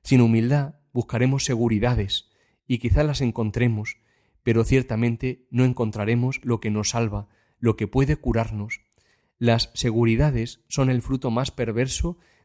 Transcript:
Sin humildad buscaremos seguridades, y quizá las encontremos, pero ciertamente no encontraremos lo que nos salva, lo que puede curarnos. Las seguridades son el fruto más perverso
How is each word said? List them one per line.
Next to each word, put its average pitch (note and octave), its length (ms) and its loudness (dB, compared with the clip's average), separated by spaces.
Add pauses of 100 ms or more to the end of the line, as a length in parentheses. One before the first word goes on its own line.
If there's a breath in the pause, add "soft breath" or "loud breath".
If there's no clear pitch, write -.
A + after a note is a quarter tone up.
Sin B2+ 200 4
humildad A#2+ 540 2 (160)
buscaremos B2 520 -2
seguridades, A2+ 840 -2 (360)
y B2 120 0
quizá D3 260 2
las D3 160 -2
encontremos, A2+ 760 -2 (440)
pero A2+ 220 2
ciertamente B2 840 -2
no B2+ 140 2
encontraremos A#2+ 800 0
lo A#2 180 0
que A2 100 -4
nos G#2 200 -2
salva, G#2 380 -4 (300)
lo A2+ 180 2
que G#2+ 100 -4
puede C3+ 300 0
curarnos. A2 640 -4 (580)
Las A#2 360 2
seguridades A#2 920 0
son C3 220 0
el B2 120 0
fruto C3 280 -4
más B2 200 -2
perverso B2+ 680 -4 (260 soft breath)